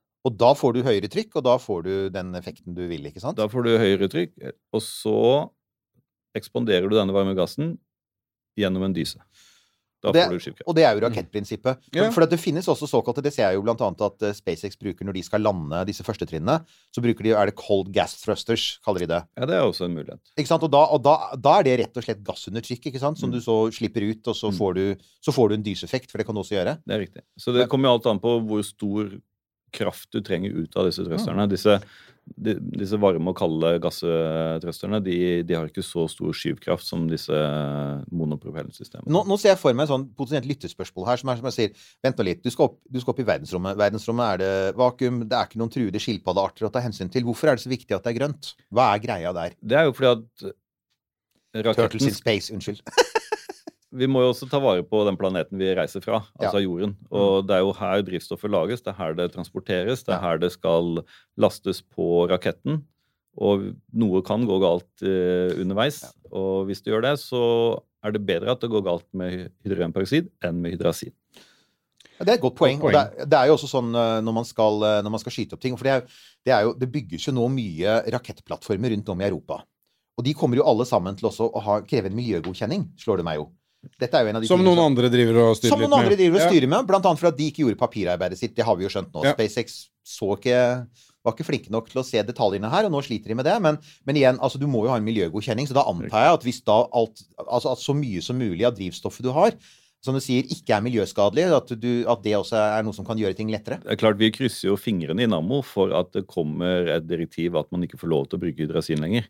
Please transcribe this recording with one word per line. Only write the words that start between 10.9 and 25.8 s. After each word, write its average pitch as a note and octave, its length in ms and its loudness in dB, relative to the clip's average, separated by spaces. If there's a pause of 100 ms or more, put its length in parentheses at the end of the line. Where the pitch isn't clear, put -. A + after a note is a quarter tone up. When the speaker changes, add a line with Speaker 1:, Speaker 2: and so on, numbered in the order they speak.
Speaker 1:
jo G#2 80 0
Speaker 2:
Mm. A2+ 80 2
Speaker 1:
rakettprinsippet. G#2+ 640 -4 (160)
For, C#3+ 80 -6
Speaker 3:
Ja. G#3+ 160 2
Speaker 1:
for F3 80 6
at E3 80 4
det E3+ 80 0
finnes E3 320 -2
også D3 160 -2
såkalte, B2+ 360 -2
det C#3+ 120 -2
ser G2+ 160 2
jeg F#2 80 2
jo G2 80 -4
blant A#2 160 0
annet F#2+ 240 -2
at, - 160 -4
eh, G#2 100 -2
SpaceX F#2+ 460 -8
bruker G2 260 -8
når G2 100 -6
de F#2 80 -6
skal - 200 -2
lande F2+ 440 -2
disse G2+ 200 -8
første G2+ 240 -6
trinnene, G2 320 -2 (320)
så B2 80 -4
bruker A#2 240 0
de, A2 80 4
er G#2 120 4
det G2+ 100 -2
cold G2 340 0
gas F#2 320 0
thrusters, - 640 -2
kaller F#2+ 140 0
de F2+ 60 -4
det. E2 160 0 (140)
Speaker 2:
Ja, - 100 -4
det E3+ 120 0
er C#3 80 4
også F2+ 200 -2
en F2 100 -6
mulighet. - 240 -14 (180)
Speaker 1:
Ikke D3 80 -2
sant? E3 160 2
Og D#3+ 80 0
da, C#3+ 160 8
og C#3+ 160 2
da, C#3+ 140 6 (180)
da C#3 240 4
er - 60 4
det B2+ 160 4
rett - 160 -4
og A#2+ 80 -8
slett G#2 180 -6
gass - 240 -10
under G2+ 160 -6
trykk, - 300 -10
ikke C3 80 -8
sant? D3 180 -2
Som - 120 -4
Speaker 2:
Mm. - 40 -4
Speaker 1:
du A#2+ 60 -4
så A2+ 180 2 (160)
slipper A2 340 -4
ut, A2 200 -6
og A2 80 -2
så A2 160 -4
Speaker 2:
Mm. F#2 60 -4
Speaker 1:
får F#2+ 160 0
du, F#2+ 220 0 (240)
så D3 140 -2
får A#2 140 4
du G#2 80 2
en G#2+ 80 -4
dyseffekt, G2+ 460 -6